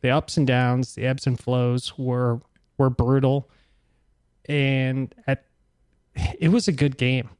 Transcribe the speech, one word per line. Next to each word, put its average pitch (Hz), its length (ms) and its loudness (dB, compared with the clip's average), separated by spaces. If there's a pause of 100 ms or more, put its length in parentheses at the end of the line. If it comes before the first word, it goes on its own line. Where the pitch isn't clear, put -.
The 127 100 0
ups 147 260 -2
and 147 100 2
downs, 123 480 0
the - 120 -4
ebbs 131 200 -2
and 123 120 0
flows 123 600 -2
were, 123 420 -2 (380)
were 131 120 4
brutal. 131 580 2 (1000)
And 135 680 0 (120)
at, 135 180 -2 (720)
it - 360 0
was 226 160 2
a 196 60 0
good 139 240 0
game. 127 320 -2 (120)